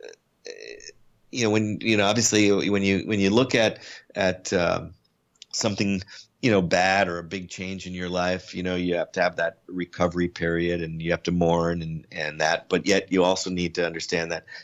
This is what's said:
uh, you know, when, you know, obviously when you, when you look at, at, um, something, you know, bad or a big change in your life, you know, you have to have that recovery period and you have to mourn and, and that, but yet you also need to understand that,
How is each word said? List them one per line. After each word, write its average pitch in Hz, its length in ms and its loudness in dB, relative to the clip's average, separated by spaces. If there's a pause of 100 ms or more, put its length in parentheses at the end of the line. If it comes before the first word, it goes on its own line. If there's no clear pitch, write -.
uh, - 480 -20 (800)
you 123 120 -2
know, 110 60 4
when, 107 320 2
you 107 160 2
know, 101 80 6
obviously 104 640 4
when 101 140 2
you, 98 220 2
when 107 140 0
you 98 100 4
look 127 260 4
at, 110 240 2 (360)
at, 95 380 -2
um, 87 400 0 (580)
something, 98 500 -2 (400)
you 127 100 2
know, 98 100 4
bad 95 460 2
or 85 120 -4
a 85 40 -8
big 90 260 -10
change 92 380 -10
in 90 60 -10
your 90 160 -6
life, 90 440 -2
you 92 100 -6
know, 90 120 -2
you 90 200 0
have 85 180 -4
to 92 80 0
have 87 160 0
that 85 300 -2
recovery 90 600 -2
period 85 540 -2
and 80 200 -8
you 82 100 -4
have 85 120 -2
to 87 80 -2
mourn 85 500 2
and, 80 300 -8
and 78 300 -6
that, 80 280 0
but 87 160 0
yet 98 260 2
you 92 120 4
also 92 260 2
need 90 260 -2
to 87 100 0
understand 82 460 -4
that, 82 120 -8 (200)